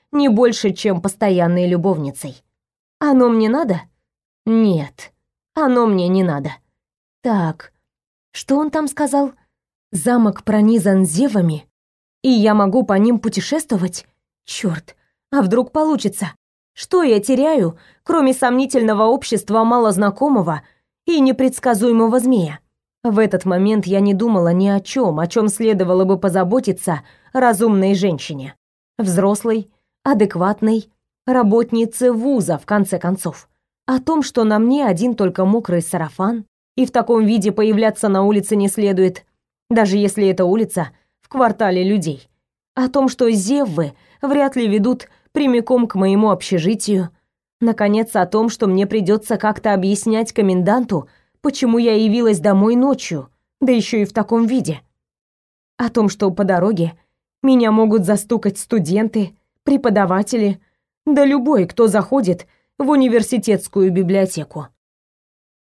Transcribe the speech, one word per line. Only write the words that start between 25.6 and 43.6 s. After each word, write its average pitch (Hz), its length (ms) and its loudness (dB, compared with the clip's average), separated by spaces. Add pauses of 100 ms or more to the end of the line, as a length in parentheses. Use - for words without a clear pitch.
бы 190 120 2
позаботиться 190 840 -2 (300)
разумной 214 640 2
женщине. 151 600 -4 (420)
Взрослой, 202 720 -2 (340)
адекватной, 208 840 0 (360)
работнице 233 840 0
вуза, 220 460 -2
в - 80 -18
конце 196 340 -2
концов. 175 480 -6 (380)
О 262 140 -2
том, 311 240 -2
что 240 200 -2
на 214 160 2
мне 262 260 2
один 214 300 0
только 190 300 -2
мокрый 196 360 0
сарафан, 185 640 -6 (300)
и 254 100 0
в 254 60 -6
таком 226 340 2
виде 208 260 2
появляться 214 580 0
на 196 140 2
улице 202 320 0
не 202 120 0
следует, 190 580 0 (440)
даже 202 280 2
если 202 300 0
это 185 180 0
улица 190 440 -2 (320)
в - 80 -20
квартале 208 540 0
людей. 175 460 -4 (460)
О 254 140 -2
том, 269 180 2
что 247 240 0
зеввы 196 600 -2 (280)